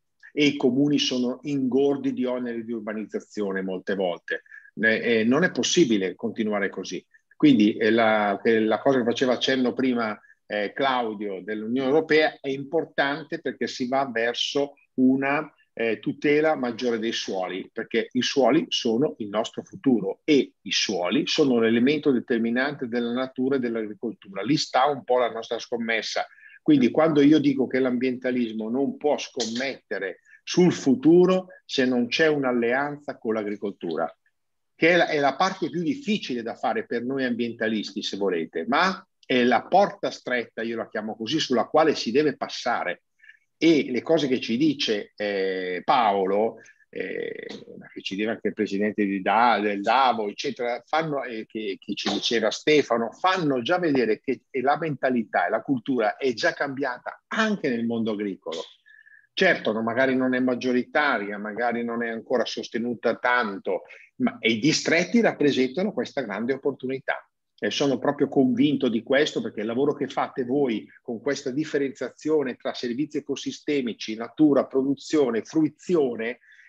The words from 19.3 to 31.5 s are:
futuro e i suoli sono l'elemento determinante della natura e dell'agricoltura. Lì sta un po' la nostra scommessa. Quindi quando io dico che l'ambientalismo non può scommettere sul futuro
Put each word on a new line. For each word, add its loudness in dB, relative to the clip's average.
futuro 0
e 4
i -10
suoli 0
sono 2
l'elemento 2
determinante -2
della -4
natura -2
e 0
dell'agricoltura. -6
Lì 2
sta 2
un -2
po' 2
la 2
nostra -6
scommessa. -4
Quindi 6
quando 4
io 8
dico 2
che -2
l'ambientalismo -2
non -2
può 0
scommettere -6
sul 4
futuro 4